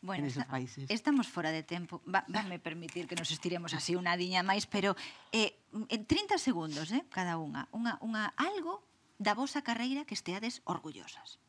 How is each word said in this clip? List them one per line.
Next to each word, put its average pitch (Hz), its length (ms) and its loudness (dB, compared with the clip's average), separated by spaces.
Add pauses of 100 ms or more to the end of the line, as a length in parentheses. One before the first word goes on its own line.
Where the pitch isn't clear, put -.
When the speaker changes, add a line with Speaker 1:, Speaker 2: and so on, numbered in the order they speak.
Speaker 1:
Bueno, 185 220 -2
Speaker 2:
en 139 60 0
esos 127 140 -2
Speaker 1:
esta-, - 80 -10
Speaker 2:
países. 131 380 -4
Speaker 1:
estamos 254 360 4
fora 156 240 0
de 160 120 -2
tempo. 170 440 -6
Va, 185 220 2
vanme 190 340 -2
permitir 165 480 -6
que 175 80 -2
nos 165 160 -2
estiremos 170 400 -2
así 170 240 0
unha 175 160 4
diña 180 320 2
máis, 196 240 4
pero, 202 240 4 (400)
eh, 220 240 4 (320)
en 180 160 0
trinta 392 320 4
segundos, 160 560 0
eh, 285 160 2
cada 175 320 0
unha, 143 320 -4
unha, 233 300 -2
unha, 214 340 -2
algo 359 480 -2 (320)
da 208 160 6
vosa 277 320 0
carreira 254 400 0
que - 80 -6
esteades 202 540 -4
orgullosas. - 800 -8